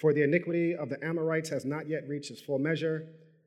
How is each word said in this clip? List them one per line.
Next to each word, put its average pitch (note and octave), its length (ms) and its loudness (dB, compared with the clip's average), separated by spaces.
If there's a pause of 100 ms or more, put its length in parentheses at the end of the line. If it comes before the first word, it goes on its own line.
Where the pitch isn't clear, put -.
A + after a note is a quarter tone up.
for D#3 120 6
the D3+ 100 4
iniquity E3+ 520 2
of D3+ 140 -6
the C3+ 120 -6
Amorites D#3+ 480 0
has C3+ 140 -2
not D3+ 240 -4
yet D3 220 -4
reached C#3+ 220 -8
its A2+ 100 -14
full C#3 180 -2
measure.' D#3+ 480 0 (400)